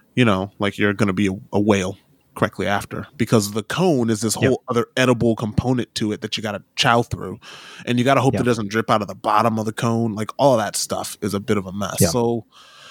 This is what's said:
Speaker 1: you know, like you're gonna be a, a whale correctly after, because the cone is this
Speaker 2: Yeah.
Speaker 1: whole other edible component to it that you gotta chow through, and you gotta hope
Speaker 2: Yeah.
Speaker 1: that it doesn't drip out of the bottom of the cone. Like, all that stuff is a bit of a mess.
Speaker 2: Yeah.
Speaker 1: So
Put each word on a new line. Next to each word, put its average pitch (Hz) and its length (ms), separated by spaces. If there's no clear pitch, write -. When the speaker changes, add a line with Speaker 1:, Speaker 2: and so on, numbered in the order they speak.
Speaker 1:
you 127 100
know, 101 340
like 101 200
you're 104 140
gonna 101 200
be 98 160
a, 95 40
a 101 80
whale 98 380
correctly 98 320
after, - 480
because 110 340
the 104 140
cone 151 440
is 110 120
this 110 200
Speaker 2:
Yeah. 131 100
Speaker 1:
whole 123 180
other 117 180
edible 120 380
component 120 600
to 107 160
it 95 80
that - 160
you 101 60
gotta 101 200
chow 120 260
through, 98 380
and 123 140
you 120 60
gotta 135 160
hope 127 140
Speaker 2:
Yeah. 101 40
Speaker 1:
that 117 80
it 123 40
doesn't 110 180
drip 110 220
out 110 120
of 92 60
the 95 80
bottom 110 420
of 107 80
the 110 60
cone. 113 420
Like, 107 220
all 135 200
that 101 200
stuff - 440
is 98 140
a 101 60
bit 107 160
of 95 100
a 92 60
mess. 98 280
Speaker 2:
Yeah. 90 100
Speaker 1:
So 117 360